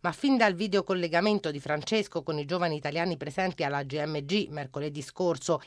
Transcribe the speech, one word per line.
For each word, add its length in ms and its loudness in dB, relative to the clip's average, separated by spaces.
Ma 60 4
fin 260 4
dal 180 6
videocollegamento 960 2
di 80 -6
Francesco 640 -2
con 120 -2
i 80 -2
giovani 300 0
italiani 420 -2
presenti 460 -2
alla 220 0
G 200 -4
M 140 -2
G 320 0
mercoledì 500 -6
scorso 680 0